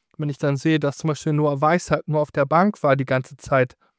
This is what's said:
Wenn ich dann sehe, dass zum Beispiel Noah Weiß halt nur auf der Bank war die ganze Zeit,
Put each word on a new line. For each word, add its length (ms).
Wenn 120
ich 80
dann 180
sehe, 240
dass 160
zum 120
Beispiel 260
Noah 260
Weiß 300
halt 180
nur 140
auf 100
der 140
Bank 360
war 140
die 80
ganze 320
Zeit, 380